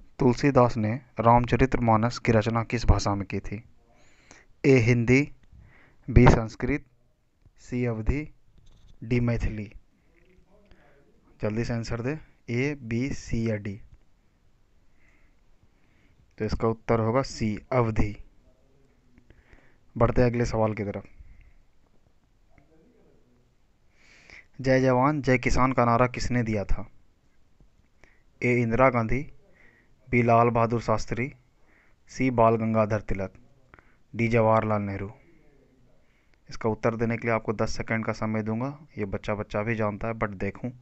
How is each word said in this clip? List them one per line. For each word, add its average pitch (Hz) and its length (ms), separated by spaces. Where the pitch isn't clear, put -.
तुलसीदास 127 580
ने 110 240
रामचरितमानस 120 1000
की 127 120
रचना 113 320
किस 113 220
भाषा 101 300
में 98 120
की 101 120
थी? 101 240
ए 135 100
हिंदी, 120 560
बी 120 180
संस्कृत, 123 580
सी 123 240
अवधी, 120 480
डी 120 160
मैथिली। 113 540
जल्दी 110 220
से 123 100
आंसर 117 280
दे, 143 180
ए, 135 260
बी, 120 340
सी 113 400
या 107 60
डी। 101 260
तो 110 80
इसका 113 220
उत्तर 113 320
होगा 113 220
सी, 107 380
अवधी। 107 520
बढ़ते 117 240
हैं 123 80
अगले 120 160
सवाल 110 280
की 104 100
तरफ। 98 200
जय 131 200
जवान 131 400
जय 127 160
किसान 127 340
का 123 140
नारा 120 220
किसने 123 360
दिया 107 220
था? - 260
ए 120 180
इंदिरा 120 280
गांधी, 120 440
बी 120 140
लाल 117 260
बहादुर 117 320
शास्त्री, 113 520
सी 131 240
बाल 117 240
गंगाधर 110 460
तिलक, 92 320
डी 113 120
जवाहरलाल 110 540
नेहरू। 98 300
इसका - 200
उत्तर 113 260
देने 113 220
के 117 100
लिए 117 80
आपको 110 180
दस 110 240
सेकंड 110 280
का 110 80
समय 110 300
दूंगा। 120 360
ये 107 80
बच्चा 104 300
बच्चा 104 260
भी 113 140
जानता 104 320
है, 113 60
but 113 160
देखूं 98 400